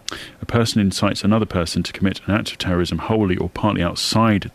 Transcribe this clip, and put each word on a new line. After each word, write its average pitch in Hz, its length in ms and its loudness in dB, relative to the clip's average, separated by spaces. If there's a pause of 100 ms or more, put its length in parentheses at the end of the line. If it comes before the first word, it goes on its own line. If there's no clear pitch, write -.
(420)
"A - 60 -12
person 117 340 2
incites 98 420 0
another 107 220 4
person 87 380 -2
to - 100 -8
commit 95 320 -2
an 95 80 0
act 113 180 -2
of - 60 -14
terrorism 87 400 0
wholly 101 400 0
or 90 120 -2
partly 98 340 0
outside 101 720 2